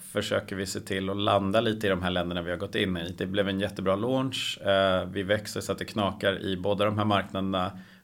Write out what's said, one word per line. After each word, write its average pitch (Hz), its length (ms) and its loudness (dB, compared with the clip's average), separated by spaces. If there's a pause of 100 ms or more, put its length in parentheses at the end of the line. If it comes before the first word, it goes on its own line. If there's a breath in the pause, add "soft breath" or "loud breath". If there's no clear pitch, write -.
försöker 101 560 -2
vi 95 100 -2
se 101 140 -6
till 95 300 -2
att 98 60 -2
landa 101 440 4
lite 110 260 0
i 98 40 4
de 92 120 0
här 92 80 0
länderna 87 320 0
vi 85 80 -4
har 87 80 -2
gått 98 160 -6
in 95 220 0
i. 85 220 -6
Det 95 80 -2
blev 95 220 0
en 98 120 0
jättebra 98 360 0
launch. 127 640 -2
Eh, 95 440 4
vi 95 160 -4
växer 104 380 0
så 98 120 -2
att 95 60 -4
det 92 60 -4
knakar 98 580 0
i 95 140 -2
båda 101 280 2
de 107 140 2
här 107 60 4
marknaderna. 95 720 0 (260 loud breath)